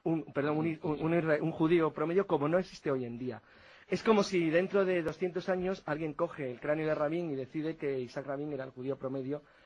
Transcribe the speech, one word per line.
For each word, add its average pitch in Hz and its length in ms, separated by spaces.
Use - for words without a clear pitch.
un, 160 200
perdón, 147 240
un, 160 260
un, 156 180
un 160 120
isra-, 160 280
un 160 100
judío 160 420
promedio, 170 340
como 147 200
no 170 120
existe - 320
hoy 127 140
en 117 120
día. 120 240
Es 185 140
como 220 200
si 175 260
dentro 185 360
de 180 160
doscientos 175 480
años 185 360
alguien 156 280
coge 160 380
el 120 80
cráneo 151 260
de 156 80
Rabin 156 380
y 139 40
decide 151 400
que 139 240
Isaac 131 280
Rabin 143 260
era 131 100
el 131 60
judío 127 300
promedio 135 420